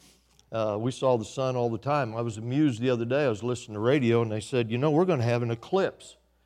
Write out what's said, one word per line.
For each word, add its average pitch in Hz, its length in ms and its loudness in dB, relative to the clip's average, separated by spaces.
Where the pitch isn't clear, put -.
Uh, 107 280 -2
we 123 120 -2
saw 127 260 2
the 107 80 -4
sun 131 300 -4
all 120 140 0
the 113 80 -4
time. 135 380 -2
I 120 60 -4
was 113 160 -4
amused 123 440 0
the 131 80 2
other 117 160 0
day. 139 200 2
I 127 40 4
was 107 140 -4
listening 120 320 -6
to 104 40 -4
radio, 117 420 4
and 110 100 -2
they 107 100 -4
said, 120 280 -2
"You 117 80 -2
know, 151 140 2
we're 165 140 4
gonna 151 180 2
have 120 200 2
an 117 80 -2
eclipse, - 640 -2